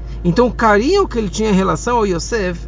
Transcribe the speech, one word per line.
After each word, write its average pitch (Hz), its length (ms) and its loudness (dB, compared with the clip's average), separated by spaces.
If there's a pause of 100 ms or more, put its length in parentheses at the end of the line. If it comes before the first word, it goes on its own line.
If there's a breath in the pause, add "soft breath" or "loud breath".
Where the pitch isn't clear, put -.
(240 loud breath)
então 180 240 2
o 208 60 -2
carinho 240 540 2
que - 100 -6
ele 214 120 -2
tinha 220 200 -2
em 202 40 4
relação 185 440 0
ao 214 80 2
Yosef, 180 640 -4